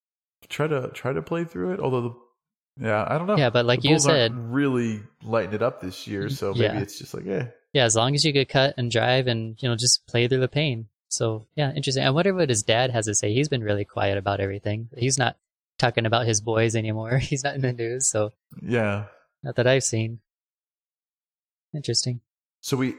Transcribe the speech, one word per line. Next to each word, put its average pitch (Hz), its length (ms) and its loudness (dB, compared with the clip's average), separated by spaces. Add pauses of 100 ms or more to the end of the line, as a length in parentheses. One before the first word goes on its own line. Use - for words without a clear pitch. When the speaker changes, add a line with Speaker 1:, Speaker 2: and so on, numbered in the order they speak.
(500)
Speaker 1:
try 151 180 -4
to, 135 260 -2
try 127 200 -6
to 160 80 -4
play 170 220 -4
through 180 300 -4
it. 190 60 -6
Although, 127 220 0
the, - 840 -12
yeah, 104 200 2
I 143 100 0
don't 175 100 -4
know. 208 100 2
Speaker 2:
Yeah, 135 140 4
but 120 140 4
like 120 160 2
Speaker 1:
The 131 80 2
Speaker 2:
you 151 60 6
Speaker 1:
Bulls 156 120 2
aren't 156 100 6 (160)
Speaker 2:
said - 20 -8 (180)
Speaker 1:
really 123 480 0 (220)
lighting 107 300 -2
it 104 80 -2
up 123 200 -2
this - 260 -10
year, 101 220 -4
so 110 240 -4
maybe 117 120 2
Speaker 2:
Yeah. 104 140 0
Speaker 1:
it's - 200 -8
just - 140 -18
like, - 140 -10
eh. 120 200 -2 (260)
Speaker 2:
Yeah, 139 100 4
as 113 120 4
long 127 200 2
as 143 100 2
you 151 60 2
get 139 180 2
cut 139 280 2
and 120 140 -2
drive 123 360 2
and, 113 340 -4
you 135 80 -2
know, 117 60 0
just 117 320 0
play 120 200 2
through 131 120 2
the 127 80 0
pain. 123 400 -2 (220)
So, 110 460 -4
yeah, 143 180 -2
interesting. 135 300 -2
I 135 60 4
wonder 175 240 2
what 170 160 2
his 110 140 2
dad 120 280 2
has 113 140 0
to 104 100 -2
say. 104 180 0
He's 143 160 2
been 123 140 -2
really 104 220 0
quiet 101 320 0
about 98 240 -2
everything. 104 560 -4
He's 127 200 0
not 120 200 0 (400)
talking 117 280 2
about 113 200 2
his 110 160 2
boys 113 340 2
anymore. 110 420 -2
<laughs> - 0 -
He's 131 260 -2
not 143 120 -2
in 135 60 -4
the 127 120 0
news, 120 360 -2
so 107 220 0 (300)
Speaker 1:
Yeah. 104 440 0 (380)
Speaker 2:
not 127 140 -6
that 120 100 4
I've 131 160 4
seen. 113 360 -2 (1500)
Interesting. 123 480 -4 (400)
Speaker 1:
So - 160 -2
we, 127 220 0